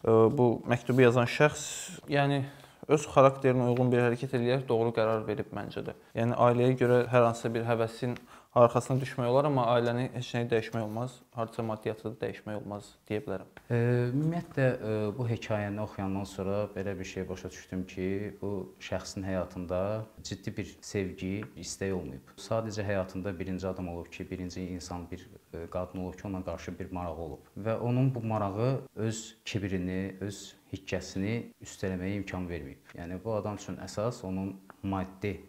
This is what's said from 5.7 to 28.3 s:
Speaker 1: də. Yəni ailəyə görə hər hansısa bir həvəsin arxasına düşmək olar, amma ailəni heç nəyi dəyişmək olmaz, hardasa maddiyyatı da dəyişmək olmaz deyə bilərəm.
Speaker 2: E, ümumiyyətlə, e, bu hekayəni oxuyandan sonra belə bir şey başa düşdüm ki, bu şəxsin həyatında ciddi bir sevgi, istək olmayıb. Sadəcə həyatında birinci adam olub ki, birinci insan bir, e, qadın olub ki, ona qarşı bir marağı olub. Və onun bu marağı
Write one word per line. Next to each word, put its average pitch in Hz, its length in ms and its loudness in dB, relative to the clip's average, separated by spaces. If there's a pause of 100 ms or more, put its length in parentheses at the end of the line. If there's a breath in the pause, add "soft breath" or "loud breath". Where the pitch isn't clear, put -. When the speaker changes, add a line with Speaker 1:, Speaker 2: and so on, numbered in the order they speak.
Speaker 1:
də. - 140 -10 (180 soft breath)
Yəni 117 160 2 (160)
ailəyə 123 320 4
görə 123 220 6 (100)
hər 120 160 8
hansısa 117 260 -2
bir 113 140 -2
həvəsin 113 480 0 (380 loud breath)
arxasına 123 440 6
düşmək 127 320 -2
olar, 139 160 6
amma 135 160 4 (140)
ailəni 120 380 2
heç 127 200 -6
nəyi 120 160 0
dəyişmək 113 320 0
olmaz, 113 300 -6 (240)
hardasa 113 260 -4
maddiyyatı 110 460 -4
da 113 180 -6
dəyişmək 107 320 -8
olmaz 101 300 -10 (180)
deyə 107 160 -2
bilərəm. 95 280 -8 (200)
Speaker 2:
E, 120 60 2 (340)
ümumiyyətlə, 156 560 0
e, 110 280 0 (200)
bu 123 160 -4
hekayəni 104 540 -2
oxuyandan 98 420 -4
sonra 101 380 -2 (100)
belə 98 240 -4
bir 92 80 -8
şey 92 220 -6
başa 92 220 -8
düşdüm - 360 -8
ki, 92 200 -6 (340)
bu 98 320 -6 (100)
şəxsin - 400 -6
həyatında 90 580 -2 (460)
ciddi 101 300 -8
bir 98 240 -8
sevgi, 95 640 -4 (180)
istək 98 320 -4
olmayıb. 67 380 -8 (100)
Sadəcə 110 460 -4
həyatında 95 500 -2
birinci 92 300 -4
adam 92 200 -4
olub 85 220 -8
ki, 92 200 -10
birinci 90 440 -6
insan 87 360 -8
bir, - 180 -12 (260)
e, 82 160 -10
qadın 92 320 -6
olub 90 160 -8
ki, - 80 -12
ona 95 180 -6
qarşı 87 340 -8
bir 92 140 -10
marağı 87 240 -6
olub. 78 380 -10
Və 107 240 -2
onun 127 360 2
bu 120 60 -6
marağı 110 600 0 (160)